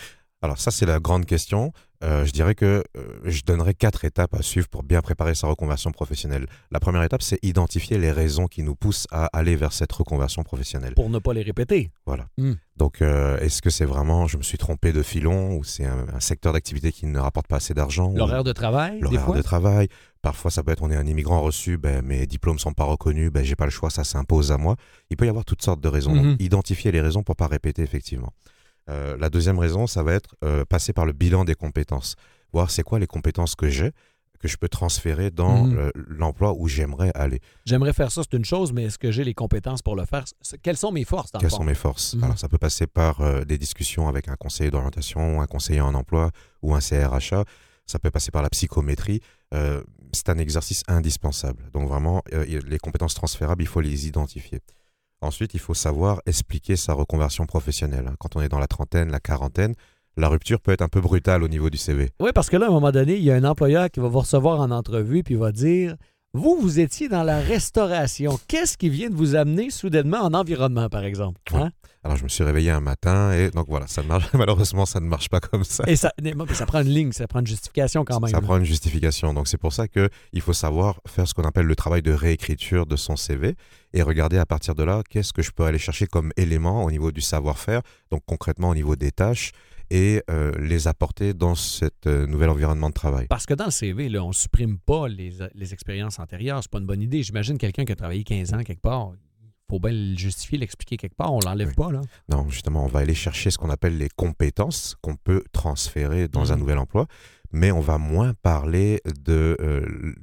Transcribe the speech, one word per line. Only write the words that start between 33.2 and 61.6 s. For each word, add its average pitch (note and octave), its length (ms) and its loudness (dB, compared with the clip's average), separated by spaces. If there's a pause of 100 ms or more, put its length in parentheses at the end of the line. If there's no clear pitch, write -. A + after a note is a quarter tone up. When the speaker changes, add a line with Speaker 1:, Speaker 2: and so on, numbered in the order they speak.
Speaker 1:
que D#2 140 0
j'ai, D#2 220 0 (480)
que - 100 -6
je - 80 -6
peux F2 100 -4
transférer E2+ 640 -2
dans F#2 340 4
Speaker 2:
Mhm. B2 100 2
Speaker 1:
le, C#2+ 160 0 (160)
l'emploi D#2+ 460 0
où E2 140 -2
j'aimerais D2 480 0
aller. C#2 240 0 (260)
Speaker 2:
J'aimerais B2+ 280 2
faire B2 180 0
ça, E3 120 -4
c'est C3 120 -4
une A2+ 80 0
chose, E3+ 300 -2
mais A#2+ 120 -2
est-ce G#2+ 120 -6
que A#2 140 -2
j'ai B2+ 120 0
les B2 100 -2
compétences A#2+ 480 -2
pour G#2+ 140 -2
le F#2 100 -2
faire ? C#3 200 -4 (160)
C'est, - 200 -14
quelles E3+ 140 -2
sont G#3+ 160 -2
mes D3 140 -2
forces, - 260 -4
dans G#2 80 -8
le - 20 -4
Speaker 1:
Quelles F2+ 80 4
Speaker 2:
fond ? F2+ 80 0
Speaker 1:
sont D#2+ 60 -2
mes D2 120 2
forces ? - 400 -4
Speaker 2:
Mhm. - 80 0
Speaker 1:
Alors, B1 160 2
ça - 80 -6
peut D#2 100 2
passer D#2+ 300 0
par, D#2+ 320 2
euh, C#2+ 240 2
des D2 140 0
discussions D#2 500 -4
avec C#2 220 -4
un C2+ 80 -6
conseiller D2 340 -2
d'orientation, D2+ 720 -2
un D2 60 0
conseiller D2 340 0
en C#2 120 2
emploi D#2+ 380 0 (300)
ou D2+ 140 0
un D2+ 40 2
C C#2+ 240 0
R C2 100 2
H C2+ 220 -2
A. G2+ 80 2 (420)
Ça - 140 -6
peut - 120 0
passer - 200 -4
par D2+ 100 0
la D2 80 0
psychométrie. F2 720 -2 (340)
Euh, D2 280 -2 (300)
c'est - 180 -2
un G2+ 80 2
exercice D#2+ 500 -2
indispensable. D2+ 760 0 (100)
Donc C#2+ 140 -2
vraiment, D2+ 340 0 (120)
euh, D#2 120 -2
y-, D2 200 -4
les D2 120 -4
compétences D#2 360 -2
transférables, F2 500 -2
il D#2 40 -2
faut E2 140 0
les D2 260 -2
identifier. - 520 -6 (600)
Ensuite, D2+ 320 -4
il - 60 -6
faut - 140 -6
savoir E2+ 520 0
expliquer - 500 -2
sa E2 180 -2
reconversion D2 520 0
professionnelle, C#2+ 600 -2
hein. C#2 120 -6
Quand - 160 -10
on D#2 60 0
est D2 80 0
dans C#2+ 100 0
la C#2 80 0
trentaine, E2 420 0
la C#2+ 100 -2
quarantaine, D#2+ 540 -2 (440)
la D#2 100 4
rupture - 340 2
peut F#2+ 100 2
être F#2 100 2
un E2+ 60 2
peu F#2+ 140 2
brutale F2 420 4
au D#2+ 40 2
niveau D#2 220 0